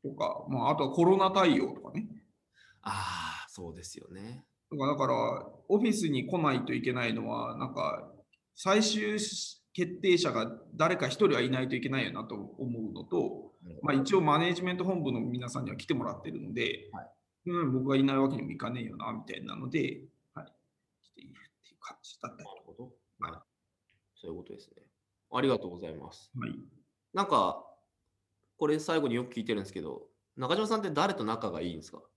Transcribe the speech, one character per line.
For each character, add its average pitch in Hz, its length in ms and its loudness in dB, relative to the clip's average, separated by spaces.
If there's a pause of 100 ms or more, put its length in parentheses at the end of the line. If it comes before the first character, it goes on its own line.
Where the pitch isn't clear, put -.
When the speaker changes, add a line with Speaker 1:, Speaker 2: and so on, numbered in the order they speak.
Speaker 1:
と 139 120 -6
か、 - 340 -2
ま 127 160 0
あ、 143 60 4
あ 151 40 4
と 151 80 2
は 135 80 0
コ 170 140 6
ロ 190 120 8
ナ 190 140 4
対 185 300 6
応 - 120 0
と - 80 -14
か - 100 -12
ね。 - 160 -6 (720)
Speaker 2:
あ 95 640 -6
あ、 - 40 -20
そ 87 220 -12
う 80 40 -12
で 87 80 -16
す - 140 -14
よ - 120 -16
ね。 107 360 -14 (240)
Speaker 1:
と 151 80 -8
か、 135 100 0
だ 143 80 2
か 135 120 2
ら、 127 60 4 (560)
オ 208 100 6
フ 240 60 2
ィ 220 80 4
ス 190 160 2
に 131 180 0
来 175 100 0
な 147 160 4
い 127 120 0
と 123 80 -2
い 120 80 0
け 127 100 0
な 123 160 0
い 113 60 0
の 110 160 -2
は、 117 280 -4
な 127 100 -4
ん - 60 -8
か、 - 380 -4 (440)
最 208 280 4
終 214 340 0 (560)
決 180 280 -2
定 180 160 8
者 165 140 4
が 117 200 0 (240)
誰 165 220 4
か - 100 0
一 202 180 4
人 147 100 8
は 123 60 4
い 123 80 2
な 131 120 2
い 127 80 -2
と - 60 0
い 120 60 0
け 123 80 -2
な 131 120 2
い 110 40 2
よ 85 60 -2
な 95 120 -6
と 110 120 -8
思 110 540 -6
う - 20 -8
の 90 120 -10
と、 - 500 -2 (100)
Speaker 2:
う - 60 -16
ん。 - 120 -14
Speaker 1:
ま 147 100 0
あ、 - 20 4
一 135 220 4
応 185 60 8
マ 151 180 6
ネ 170 100 4
ー 180 40 2
ジ 175 100 -2
メ 180 100 0
ン 180 40 -2
ト 185 60 -2
本 180 200 0
部 135 80 0
の 117 100 0
皆 123 280 -4
さ 127 120 -6
ん 127 40 -4
に - 60 -4
は - 60 -8
来 - 80 -12
て - 80 0
も 131 100 0
ら 101 100 -4
っ - 80 -10
て - 100 -8
る - 100 -8
の 92 120 -10
で、 - 380 -2
Speaker 2:
は 90 100 -12
い。 - 100 -18 (380)
Speaker 1:
う 175 140 0
ん、 135 80 2
僕 131 180 0
が 135 60 4
い 135 80 6
な 135 120 4
い - 20 4
わ 135 120 4
け 120 60 -4
に 110 60 -4
も - 100 -6
い - 60 -8
か - 120 -6
ね 123 120 -6
え - 20 -6
よ - 140 -10
な、 113 160 -6
み - 80 -10 (100)
た - 60 -8
い - 80 -12
な - 100 -10
の 127 140 -8
で、 139 340 -2 (300)
は - 100 -12
い、 - 40 -18 (540)
来 - 100 -20
て - 100 -20
い - 60 -20
る - 20 -20
っ - 40 -20 (300)
て - 60 -20
い - 60 -20
う - 40 -20
感 - 240 -16
じ - 180 -20
だ - 80 -12
っ - 60 -18
た - 80 -20
り。 101 60 -18
Speaker 2:
な 98 60 -18
る - 100 -20
ほ 85 80 -20
ど。 127 200 -18 (260)
Speaker 1:
は 82 180 -8
い。 - 40 -20 (720)
Speaker 2:
そ - 120 -16
う 82 40 -10
い - 20 -8
う 82 60 -10
こ - 40 -14
と - 100 -16
で - 60 -16
す - 160 -20
ね。 - 80 -20 (480)
あ 127 100 0
り 135 60 4
が 123 100 4
と 95 100 -6
う - 20 -6
ご 87 100 -12
ざ 85 80 -8
い 80 80 -8
ま 76 160 -14
す。 - 260 -20
Speaker 1:
は 123 100 -6
い。 - 40 -6 (640)
Speaker 2:
な 196 100 2
ん 196 40 0
か、 101 360 4 (960)
こ 151 100 2
れ 156 120 4
最 160 200 0
後 147 80 0
に 117 80 0
よ 123 80 0
く 123 100 -10
聞 117 80 -6
い 104 40 -4
て 117 80 0
る 101 80 0
ん - 20 -6
で 92 40 -8
す - 40 -14
け 92 100 -8
ど、 76 260 -10 (280)
中 131 220 0
島 214 100 0
さ 220 80 2
ん 214 60 0
っ - 20 -6
て 190 60 -2
誰 160 240 2
と 120 100 -4
仲 107 280 -2
が 80 100 -4
い 87 100 -4
い - 20 -8
ん 80 40 -8
で 78 60 -12
す - 80 -18
か？ 80 100 -18 (160)